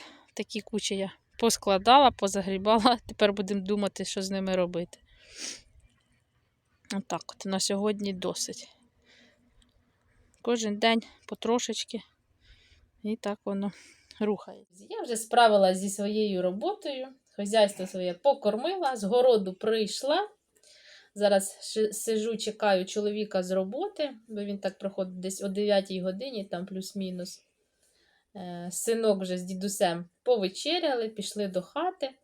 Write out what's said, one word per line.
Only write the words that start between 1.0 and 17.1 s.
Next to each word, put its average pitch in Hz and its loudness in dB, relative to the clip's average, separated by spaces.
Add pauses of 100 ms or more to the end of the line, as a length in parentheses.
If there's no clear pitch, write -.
поскладала, 233 6
позагрібала. 202 2
<laughs> - -20
Тепер 208 2
будемо 202 -2
думати, 196 -2
що 196 -6
з 190 -4
ними 190 -2
робити. 175 -2 (2000)
Отак 180 -6
от, - -14
на 190 -2
сьогодні 202 -2
досить. 180 -6 (1700)
Кожен 220 0
день 226 2 (240)
потрошечки. 226 -4 (1000)
І 214 -4
так 202 -6
воно 202 -4 (480)
рухається. - -4
Я 415 -8
вже 247 -4
справилась 208 6
зі 196 -2
своєю 202 -2
роботою. 262 -4 (280)